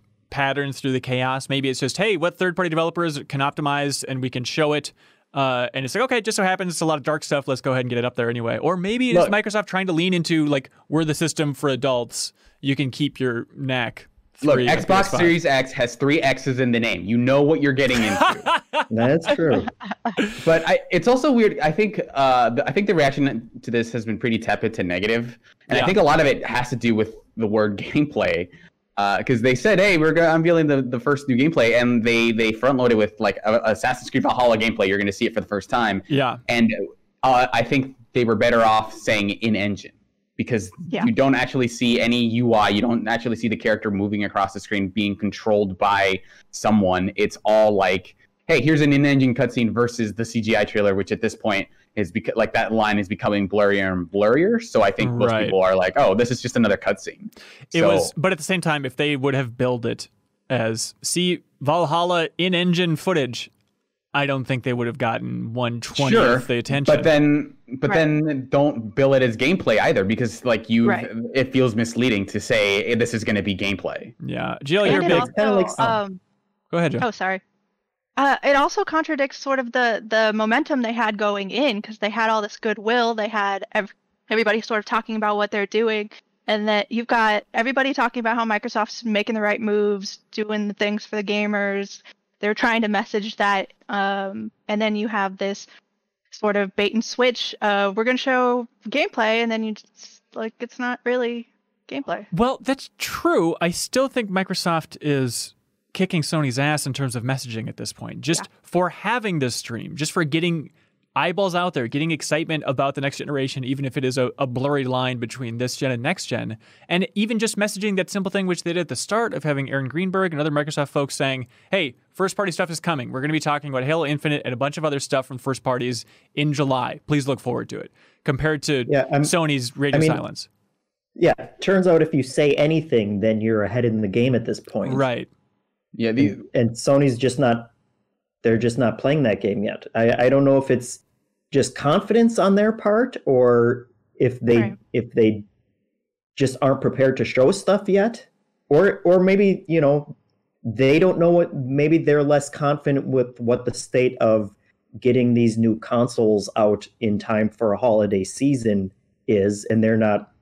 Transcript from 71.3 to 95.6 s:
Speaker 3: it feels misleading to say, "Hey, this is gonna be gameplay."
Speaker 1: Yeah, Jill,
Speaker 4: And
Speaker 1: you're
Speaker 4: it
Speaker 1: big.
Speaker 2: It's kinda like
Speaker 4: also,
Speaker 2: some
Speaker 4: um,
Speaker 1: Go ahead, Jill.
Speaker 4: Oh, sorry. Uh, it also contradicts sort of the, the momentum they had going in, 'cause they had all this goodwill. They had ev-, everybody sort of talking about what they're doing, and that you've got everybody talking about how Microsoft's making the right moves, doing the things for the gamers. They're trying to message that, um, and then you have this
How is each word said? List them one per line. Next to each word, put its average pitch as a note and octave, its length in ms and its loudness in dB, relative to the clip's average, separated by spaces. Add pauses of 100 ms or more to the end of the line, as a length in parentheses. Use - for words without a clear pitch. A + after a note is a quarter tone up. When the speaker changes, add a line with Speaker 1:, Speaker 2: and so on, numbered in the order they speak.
Speaker 3:
it C3 180 0
feels B2+ 220 4
misleading A2+ 520 0
to G#2 140 -6
say, G#2 440 2
"Hey, A#2+ 100 0
this A#2 200 0
is G#2+ 100 -4
gonna G#2 180 0
be G2 140 -2
gameplay." G2 560 -6 (120)
Speaker 1:
Yeah, B2 400 -6
Jill, F#3 200 0
Speaker 4:
And - 80 2
Speaker 1:
you're F3+ 100 2
Speaker 4:
it E3+ 60 0
Speaker 1:
big. E3+ 140 2
Speaker 2:
It's - 100 -6
kinda G#3 220 2
like F#3 120 2
Speaker 4:
also, - 160 -8
Speaker 2:
some A#3 80 2 (220)
Speaker 4:
um, F3+ 80 -18 (500)
Speaker 1:
Go E3+ 80 -4
ahead, E3 140 0
Jill. - 120 -2
Speaker 4:
Oh, A3+ 60 -2
sorry. F#3+ 300 -4 (800)
Uh, C4+ 240 2
it C#4 140 4
also E4+ 260 2
contradicts D#4 540 -2
sort C4+ 220 -4
of A#3+ 140 -4
the, A#3+ 360 0
the A3 260 2
momentum B3 460 0
they A#3 140 -2
had A3 240 -2
going G3+ 320 -2
in, A3 320 0
'cause A3 160 -14
they G3+ 100 -2
had A3 220 0
all A3 100 2
this G#3 160 -6
goodwill. A3+ 580 -2
They G#3+ 140 -4
had G3+ 440 -2
ev-, G#3 200 -4 (380)
everybody G#3+ 320 0
sort G#3+ 160 -2
of G3+ 80 -8
talking A3+ 300 -4
about G#3 200 -2
what G#3 140 -2
they're G3+ 160 -2
doing, G#3+ 420 -2 (380)
and G#3+ 200 0
that G#3 240 0
you've A#3 180 -4
got A3 440 2
everybody C4 400 0
talking B3 280 -2
about A3+ 160 0
how A3+ 100 -2
Microsoft's A3 580 -4
making G#3+ 300 -2
the G#3+ 80 -4
right G#3 180 0
moves, G#3 600 -2 (100)
doing G#3+ 380 -4
the G#3 40 -6
things G#3 320 -4
for - 120 -10
the G#3+ 80 -4
gamers. G3+ 760 -4 (400)
They're G#3 140 0
trying A#3 280 0
to G#3 60 0
message G#3 480 -4
that, G3+ 380 -2 (160)
um, G3 600 -4 (160)
and G#3 140 -2
then G#3+ 160 0
you G#3 120 -2
have G3 280 -4
this G3 300 -6 (640)